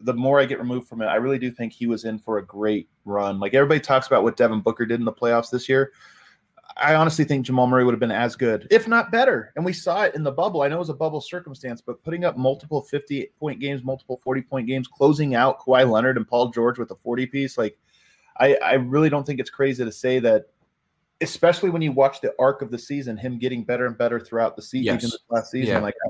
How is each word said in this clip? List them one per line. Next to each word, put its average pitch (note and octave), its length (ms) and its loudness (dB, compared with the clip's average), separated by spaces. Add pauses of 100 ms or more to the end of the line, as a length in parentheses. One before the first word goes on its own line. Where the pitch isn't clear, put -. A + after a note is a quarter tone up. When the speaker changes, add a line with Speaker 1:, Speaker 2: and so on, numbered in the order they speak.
Speaker 1:
the A#2+ 100 -2
more C3 280 2
I C3+ 40 4
get C3 140 -4
removed B2 300 -6
from A#2+ 120 -12
it, A2 60 -2
I E2 80 0
really C3 240 0
do B2 120 -6
think A#2 220 -8
he A#2+ 140 -6
was A2+ 180 -2
in A2 140 -6
for A2 180 -4
a G2 80 -4
great G#2 460 -2 (160)
run. G2+ 340 -2
Like, G2 140 -2
everybody C#3+ 260 4
talks C3 280 0
about A2 160 4
what A2+ 120 0
Devin A2 240 2
Booker A#2 240 -2
did A#2 160 -2
in A2+ 60 -2
the A2 60 -2
playoffs A#2 380 0
this B2+ 200 -4
year. C3+ 220 2 (840)
I D3+ 160 2
honestly D#3 320 2
think C#3 180 -2
Jamal B2+ 220 2
Murray B2+ 180 4
would B2 80 4
have A2 80 -2
been A#2 100 0
as A#2 240 -2
good, A2 360 -2
if A3+ 180 4
not A3+ 240 0
better. A#3 440 0
And E3 80 -4
we F#3 100 -4
saw F#3 300 -2
it F3+ 100 0
in D#3 100 -6
the C#3 80 -2
bubble. E3 300 -2
I C#3+ 60 2
know D3+ 80 -4
it - 20 -4
was F3 100 -6
a D3+ 60 -8
bubble D3+ 260 -4
circumstance, C3 640 -12
but - 200 -12
putting E3+ 220 -6
up D#3+ 140 -2
multiple C3+ 420 -2
fifty-point C#3+ 800 -8
games, C#3 240 -6
multiple C3 400 -8
forty-point C3 420 -4
games, C3 220 -4
closing C#3+ 460 2
out A#2+ 260 4
Kawhi C3 300 6
Leonard A#2+ 260 4
and A2 100 -4
Paul A#2+ 220 2
George A#2+ 300 0
with A2+ 120 -8
a F#2+ 40 -14
forty B2 320 -4
piece, C#3 320 -6
like, A2 180 -2 (640)
I, C3+ 160 6 (100)
I F2+ 100 2
really C3+ 360 2
don't C#3+ 160 -2
think C#3+ 120 -6
it's B2 120 -8
crazy C3 340 -2
to A2 80 -6
say B2+ 280 0
that A2+ 260 4 (760)
especially F3 480 2
when E3+ 100 -2
you D#3 120 0
watch C3+ 280 2
the - 180 -4
arc C#3 220 2
of A#2+ 100 -8
the A#2 80 -6
season, B2 380 -8
him B2 220 -8
getting A#2+ 260 -4
better B2 220 -2
and A#2+ 100 -6
better A#2+ 240 0
throughout A2+ 360 -2
the - 60 -14
season, B2+ 220 -6
Speaker 2:
Yes. A2+ 180 0
Speaker 1:
even A#2 80 -4
this - 80 -8 (120)
last A#2 200 -2
season. B2 260 -2
Speaker 2:
Yeah. F#2 40 2
Speaker 1:
Like, G2+ 140 -4 (160)